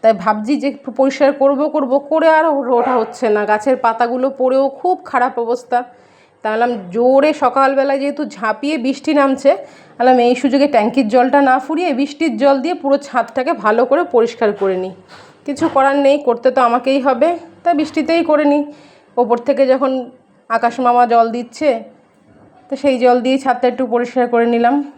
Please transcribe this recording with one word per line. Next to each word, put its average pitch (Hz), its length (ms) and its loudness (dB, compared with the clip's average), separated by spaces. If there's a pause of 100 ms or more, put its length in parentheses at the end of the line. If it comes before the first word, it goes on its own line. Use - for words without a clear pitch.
তাই 226 120 4 (100)
ভাবছি 214 380 -2
যে 262 60 -2
একটু - 220 -10 (100)
পরিষ্কার 269 320 2
করব 277 280 0 (140)
করব 277 180 -2 (180)
করে 320 180 2 (100)
আর 320 60 2 (340)
ওঠা 254 220 0
হচ্ছে 220 280 -6
না, 208 160 0
গাছের 214 320 0
পাতাগুলো 240 500 -2 (120)
পড়েও 262 260 2 (160)
খুব 359 240 0
খারাপ 262 340 -2
অবস্থা। 240 400 -4 (640)
তা - 100 -6
বললাম 240 200 0 (180)
জোরে 262 400 4 (120)
সকালবেলা 269 600 0
যেহেতু 285 220 -4
ঝাঁপিয়ে 220 540 -4
বৃষ্টি 262 360 -4
নামছে, 277 360 2 (480)
বললাম 254 200 4
এই 240 240 4
সুযোগে 277 320 2
ট্যাঙ্কির 226 340 0
জলটা 262 400 2
না 254 100 4
ফুরিয়ে 320 320 -4 (100)
বৃষ্টির 285 360 -2
জল 277 280 2
দিয়ে 349 100 -2
পুরো 277 240 0
ছাদটাকে 254 540 -4
ভালো 220 320 0
করে 330 180 0 (120)
পরিষ্কার 233 380 0
করে 196 240 -2
নিই। 185 160 -6 (540)
কিছু 285 180 -4 (120)
করার 277 200 2
নেই, 277 220 4
করতে 254 320 0
তো 262 180 0
আমাকেই 247 320 0
হবে, 262 280 2 (340)
তাই 339 120 0
বৃষ্টিতেই 311 500 -2
করে 302 280 0
নিই। 294 100 0 (540)
ওপর 240 220 0
থেকে 254 240 0 (100)
যখন 262 180 0 (600)
আকাশ 196 300 -2
মামা 240 260 2
জল 233 240 4
দিচ্ছে, 240 400 -4 (1000)
তো - 80 -8
সেই 269 220 0
জল 247 220 4
দিয়ে 262 180 0
ছাদটা 254 300 -2
একটু 247 180 -2
পরিষ্কার 240 420 -2
করে 233 180 2
নিলাম। 240 280 2 (240)